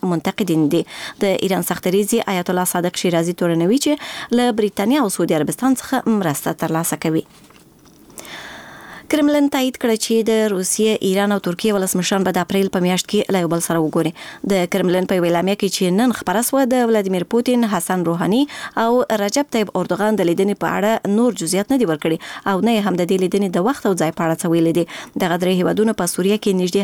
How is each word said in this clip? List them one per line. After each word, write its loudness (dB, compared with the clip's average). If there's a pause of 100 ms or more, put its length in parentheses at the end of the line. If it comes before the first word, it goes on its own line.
(140)
منتقدین 0
دي. 2 (440)
د 2
ایران 0
سختریزي 0 (140)
آیت -2
الله 0
صادق -2
شیرازي 0
تورنوي 2
چې -2
له 2
بریتانیا 2
او -4
سعودي 2
عربستان 0
څخه 0
مرسته -2
ترلاسه -2
کوي. 0 (1900)
کرملین 4
تایید -2
کړه 2
چې 0
د 2 (140)
روسیې، 0
ایران 2
او 0
ترکیې 0
ولسمشران 0
به 0
د 0
اپریل 0
په 2
میاشت 0
کې 0
له 2
یو 0
بل 0
سره 0
وګوري. 0 (400)
د 2 (120)
کرملین 0
په 2
یوه 2
اعلامیه 0
کې 0
چې 2
نن 2
خپره -2
سوه، 2 (100)
د 2
ولادیمیر 0
پوتین، 2
حسن 0
روحاني 2 (440)
او 2 (180)
رجب -2
طیب -2
اردوغان 0
د 2
لیدنې 0
په 0 (100)
اړه 0
نور 2
جزئیات 0
نه 2
دي 2
ورکړي -2 (340)
او 0
نه 2
یې 2
هم 0
د 0
دې 2
لیدنې 0
د 2
وخت -2
او 2
ځای 0
په -2
اړه 0
څه -2
ویلي 4
دي. 2 (400)
دغه 0
درې 2
هیوادونه 2
په -2
سوریه 2
کې 0
نږدې 0